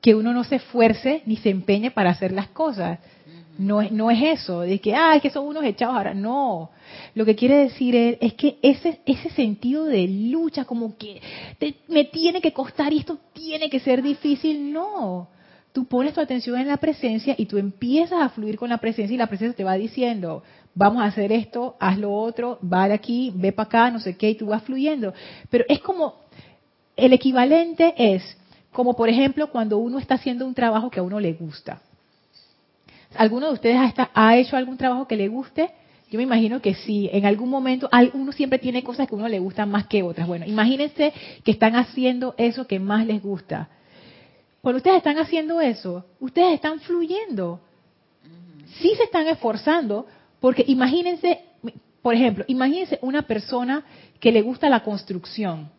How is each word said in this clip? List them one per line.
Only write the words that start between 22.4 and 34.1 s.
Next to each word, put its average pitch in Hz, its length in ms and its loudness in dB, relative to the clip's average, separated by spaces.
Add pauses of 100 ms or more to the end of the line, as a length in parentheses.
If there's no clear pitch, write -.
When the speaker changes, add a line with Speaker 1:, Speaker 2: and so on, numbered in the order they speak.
Speaker 1:
va 185 280 0
de 202 60 2
aquí, 240 400 -4
ve 190 180 0
pa' 220 100 -4
acá", 226 280 4
no 233 80 -6
sé 190 180 -8
qué, 214 140 0
y 220 40 -2
tú 220 120 -10
vas 214 160 -4
fluyendo. 262 500 -4 (360)
Pero 240 200 2
es 294 100 4
como, 339 360 -4 (840)
el 262 160 6
equivalente 302 840 2
es, 196 400 0 (360)
como 247 240 0
por 233 100 2
ejemplo, 269 420 2
cuando 220 280 -2
uno 240 220 -2
está 262 160 -2
haciendo 254 300 -4
un 254 80 -8
trabajo 233 360 0
que - 100 -6
a 180 40 -2
uno 190 180 -4
le 165 120 -2
gusta. 160 480 -14 (1400)
¿Alguno 233 300 2
de 302 60 0
ustedes 233 240 2
ha 262 100 4
esta-, - 260 -2